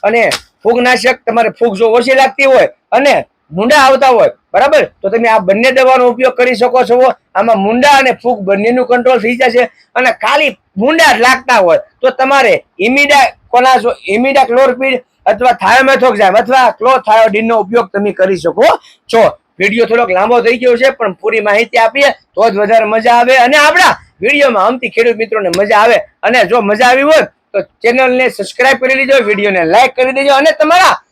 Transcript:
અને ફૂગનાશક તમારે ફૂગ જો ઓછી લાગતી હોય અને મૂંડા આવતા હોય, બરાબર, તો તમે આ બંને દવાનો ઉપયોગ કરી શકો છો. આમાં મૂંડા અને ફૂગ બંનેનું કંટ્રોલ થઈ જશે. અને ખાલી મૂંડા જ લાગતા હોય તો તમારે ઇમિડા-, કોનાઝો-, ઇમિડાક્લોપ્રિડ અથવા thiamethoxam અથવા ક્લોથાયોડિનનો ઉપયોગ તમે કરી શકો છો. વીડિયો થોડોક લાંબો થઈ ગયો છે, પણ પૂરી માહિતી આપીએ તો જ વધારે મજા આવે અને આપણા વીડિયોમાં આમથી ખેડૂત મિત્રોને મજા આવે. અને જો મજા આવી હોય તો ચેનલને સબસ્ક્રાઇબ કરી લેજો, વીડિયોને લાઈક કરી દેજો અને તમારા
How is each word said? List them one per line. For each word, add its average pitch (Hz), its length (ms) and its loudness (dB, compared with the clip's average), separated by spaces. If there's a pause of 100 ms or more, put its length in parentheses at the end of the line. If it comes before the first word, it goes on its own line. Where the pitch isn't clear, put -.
અને 220 280 0 (320)
ફૂગનાશક 247 640 0
તમારે 226 220 0
ફૂગ 214 280 -4
જો 220 140 0
ઓછી 247 240 0
લાગતી 269 300 0
હોય 254 240 2 (240)
અને 247 340 0 (260)
મૂંડા 220 240 0
આવતા 269 320 2
હોય, 220 220 2 (240)
બરાબર, 269 300 2 (180)
તો 196 60 -4
તમે 226 200 -2
આ 220 100 2
બંને 202 320 0
દવાનો 254 380 2
ઉપયોગ 254 260 -2
કરી 247 200 -2
શકો 247 280 0
છો. 240 300 2 (220)
આમાં 214 240 0
મૂંડા 233 300 0
અને 269 240 2
ફૂગ 240 280 -4
બંનેનું 208 460 -2
કંટ્રોલ 247 320 0
થઈ 226 180 -4
જશે. 247 340 0 (240)
અને 247 160 -2
ખાલી 262 460 -2 (200)
મૂંડા 294 400 0
જ 220 40 -4
લાગતા 254 340 0
હોય 175 240 2
તો - 320 -4
તમારે 262 540 0 (140)
ઇમિડા-, 277 540 0 (160)
કોનાઝો-, 247 480 2 (120)
ઇમિડાક્લોપ્રિડ 254 960 0 (220)
અથવા 220 240 0
thiamethoxam 233 880 2
અથવા 247 320 2
ક્લોથાયોડિનનો 226 880 0
ઉપયોગ 214 340 -2
તમે 202 200 -4
કરી 190 240 -2
શકો 170 280 -2 (500)
છો. 226 240 2 (200)
વીડિયો 214 280 -2
થોડોક 214 240 -2
લાંબો 220 300 0
થઈ 233 180 -2
ગયો 240 180 0
છે, 262 140 0
પણ 226 220 -6
પૂરી 220 280 -6
માહિતી 208 380 -2
આપીએ 240 320 0
તો - 400 -2
જ 190 60 -6
વધારે 214 280 0
મજા 226 300 0
આવે 240 220 2
અને 254 200 2
આપણા 311 400 2 (240)
વીડિયોમાં 240 460 0
આમથી 247 220 -4
ખેડૂત 233 280 -2
મિત્રોને 208 420 -6
મજા 208 200 0
આવે. 240 160 2 (280)
અને 226 220 0
જો 220 160 -2
મજા 208 260 0
આવી 254 160 2
હોય 302 240 2 (260)
તો 196 80 -4
ચેનલને 254 680 -2
સબસ્ક્રાઇબ 247 480 -2
કરી 254 180 -2
લેજો, 269 300 0
વીડિયોને 202 400 -2
લાઈક 226 300 2
કરી 254 180 -2
દેજો 277 220 0
અને 285 160 2
તમારા 311 600 0